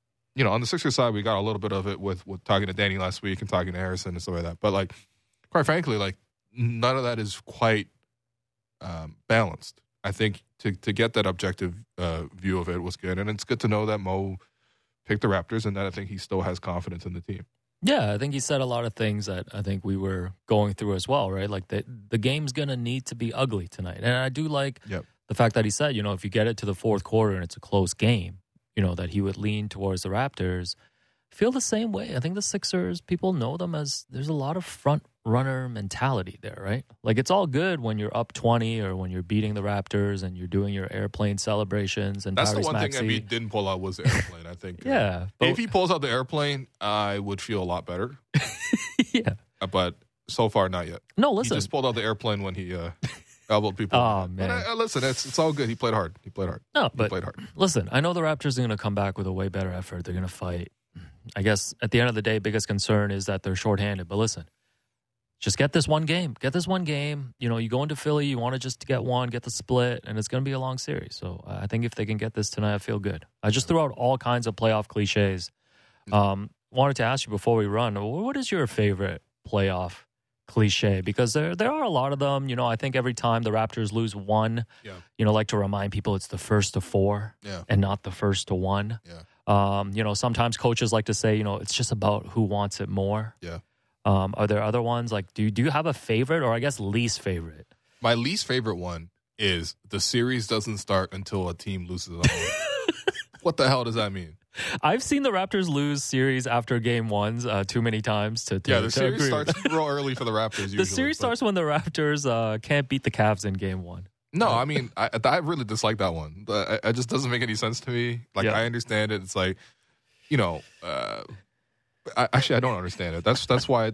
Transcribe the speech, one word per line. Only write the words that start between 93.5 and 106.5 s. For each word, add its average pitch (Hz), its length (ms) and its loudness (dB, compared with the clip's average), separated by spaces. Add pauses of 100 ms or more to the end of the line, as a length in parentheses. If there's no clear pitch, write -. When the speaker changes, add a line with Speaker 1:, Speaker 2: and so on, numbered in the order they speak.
Speaker 2:
Um, 98 320 4
are 107 120 4
there 104 140 2
other 110 200 2
ones? 120 300 0
Like, 101 220 -4
do, 110 180 2
do 107 100 2
you 156 80 4
have 151 160 0
a 156 80 2
favorite 135 480 0
or, 120 100 4
I 117 60 2
guess, 139 220 -2
least 107 400 0
favorite? 82 460 -6 (340)
Speaker 1:
My 117 140 4
least 127 320 0
favorite 113 300 -2
one 87 340 -8 (280)
is 87 380 0 (120)
the 98 120 -4
series 120 480 0
doesn't 110 300 -2
start 95 360 0
until 95 340 -4
a 85 60 -4
team 92 320 -6
loses 90 320 -8
at - 120 4
home. - 200 -2
Speaker 2:
<laughs> 622 100 -4 (800)
Speaker 1:
What 160 140 0
the 131 120 4
hell 127 160 2
does 117 100 -4
that 107 180 0
mean? 87 240 -10 (460)
Speaker 2:
I've 196 220 2
seen 285 180 0
the 269 80 2
Raptors 190 380 0
lose 143 340 0
series 131 460 2
after 120 320 2